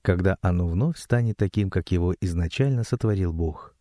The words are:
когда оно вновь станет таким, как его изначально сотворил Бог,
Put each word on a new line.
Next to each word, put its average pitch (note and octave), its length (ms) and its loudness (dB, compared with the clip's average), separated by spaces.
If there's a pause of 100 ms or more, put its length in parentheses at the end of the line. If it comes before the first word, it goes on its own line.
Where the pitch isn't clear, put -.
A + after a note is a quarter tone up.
когда F#2 420 2
оно F2 260 2
вновь A#2 300 0
станет A#2+ 400 0
таким, G2+ 320 0
как - 200 -4
его F2 300 2
изначально G#2 640 0
сотворил G2 480 -2
Бог, D#2+ 480 -6